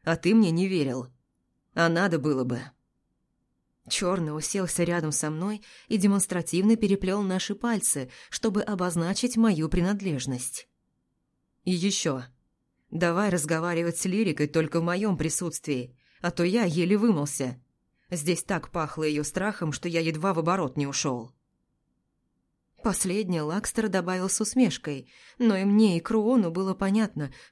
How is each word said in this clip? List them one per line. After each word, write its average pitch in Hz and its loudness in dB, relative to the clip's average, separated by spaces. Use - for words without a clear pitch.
а 165 0
ты 185 2
мне 214 6
не 175 2
верил. 135 -2
А 170 2
надо 165 2
было 131 0
бы». 123 -4
Черный 170 -2
уселся 175 -2
рядом 170 -2
со 151 -2
мной 190 -4
и 220 0
демонстративно 190 2
переплел 196 2
наши 185 -2
пальцы, 185 -2
чтобы 208 0
обозначить 180 -2
мою 190 4
принадлежность. 170 -2
«И 180 0
еще. 170 0
Давай 175 0
разговаривать 165 0
с - -4
Лирикой 185 0
только 160 0
в 165 0
моем 180 0
присутствии, 156 -4
а 175 -2
то 175 0
я 202 2
еле 175 2
вымылся. 147 0
Здесь 165 -2
так - -4
пахло 156 -4
ее 151 0
страхом, 180 -4
что - -6
я 165 -2
едва 160 -2
в 165 -4
оборот 165 -2
не 143 0
ушел». 127 -4
Последнее 185 0
Лакстер 208 -2
добавил 185 -2
с - -2
усмешкой, 180 0
но 220 4
и 190 0
мне, 202 6
и 170 -2
Круону 220 2
было 190 -2
понятно, 196 0